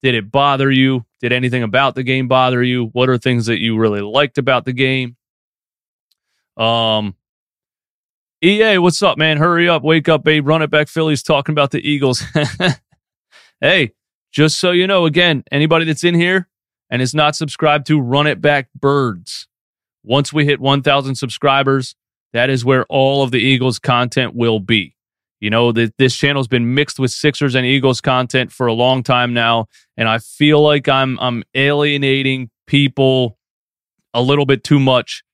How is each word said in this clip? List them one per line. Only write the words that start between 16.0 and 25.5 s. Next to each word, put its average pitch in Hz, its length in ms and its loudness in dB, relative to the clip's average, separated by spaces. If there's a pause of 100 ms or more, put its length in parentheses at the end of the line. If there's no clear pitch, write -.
in 175 100 2
here 180 340 0 (440)
and 123 100 -2
is 127 140 -2
not 151 200 2
subscribed 151 520 -2
to 151 120 2
Run 139 280 0
It 123 120 -4
Back 143 360 0
Birds, 131 720 -4 (560)
once 135 280 0
we 147 140 0
hit 143 140 0
one 139 240 0
thousand 139 320 0
subscribers, 135 800 -2 (380)
that 123 180 0
is 127 120 -2
where 131 220 2
all 139 380 0
of 127 80 -2
the 127 80 0
Eagles 127 400 0
content 123 560 -2
will 117 240 0
be. 95 340 -2 (460)
You 107 120 -4